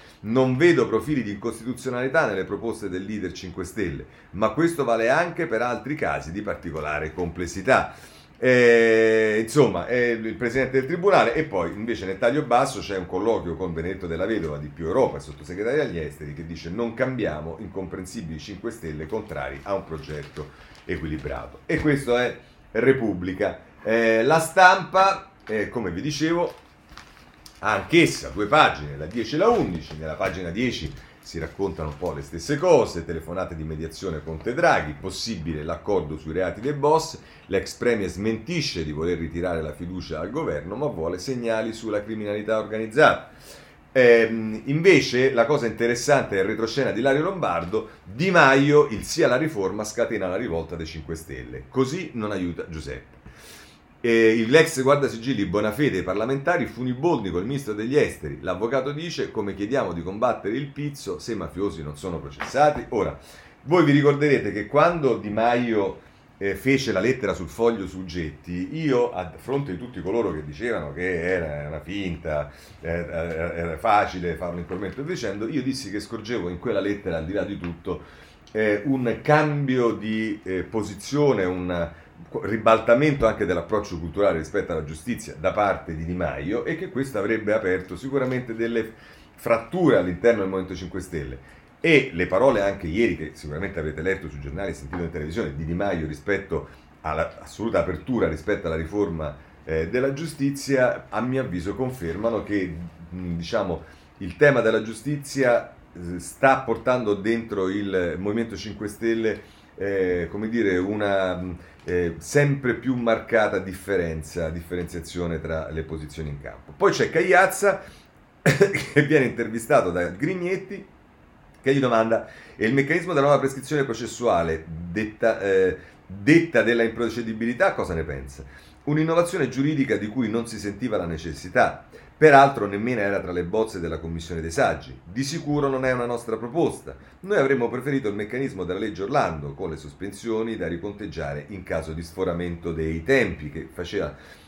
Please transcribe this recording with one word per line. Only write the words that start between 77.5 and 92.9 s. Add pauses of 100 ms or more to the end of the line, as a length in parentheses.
tutto, (480)
eh,
un
cambio
di,
eh,
posizione,
un (520)
ribaltamento
anche
dell'approccio
culturale
rispetto
alla
giustizia
da
parte
di
Di
Maio,
e
che
questo
avrebbe
aperto
sicuramente
delle (420)
fratture
all'interno
del
Movimento
Cinque
Stelle. (240)
E
le
parole
anche
ieri,